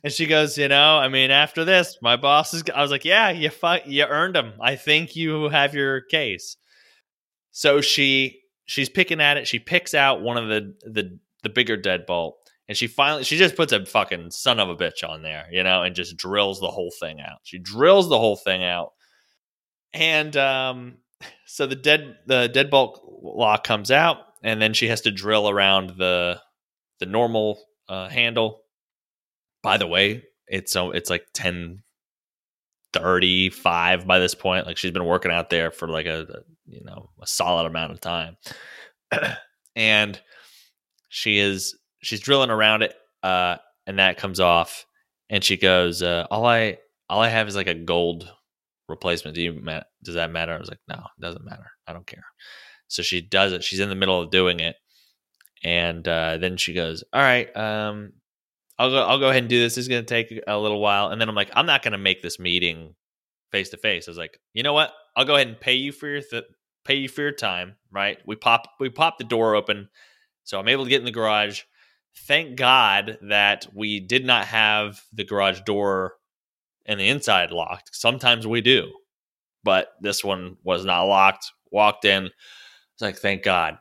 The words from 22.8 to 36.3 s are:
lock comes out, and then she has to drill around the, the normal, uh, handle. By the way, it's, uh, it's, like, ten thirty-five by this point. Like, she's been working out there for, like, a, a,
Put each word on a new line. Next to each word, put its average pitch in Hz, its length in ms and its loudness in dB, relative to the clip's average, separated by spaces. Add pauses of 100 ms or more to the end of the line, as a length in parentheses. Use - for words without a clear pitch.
lock 107 420 0
comes 107 280 0
out, 156 260 4 (260)
and 110 180 -2
then 110 120 2
she 113 160 0
has 113 120 -2
to 110 100 2
drill 104 380 0
around 98 480 2
the, 90 440 0 (580)
the - 60 -6
normal, 107 580 0 (240)
uh, 95 220 -10
handle. 117 520 -2 (1000)
By 104 160 2
the 98 100 -2
way, 101 360 0 (240)
it's, - 280 -6
uh, 90 140 -2
it's, - 200 -6
like, 87 240 -4
ten 87 500 -8 (1080)
thirty-five 90 1120 0
by 92 140 4
this 90 160 0
point. 92 300 -2
Like, 82 120 -10
she's 90 140 -4
been 90 140 -8
working 87 260 0
out 85 180 -4
there 82 220 0
for, - 160 -12
like, 80 180 -4
a, 80 240 -6
a, - 100 -18 (260)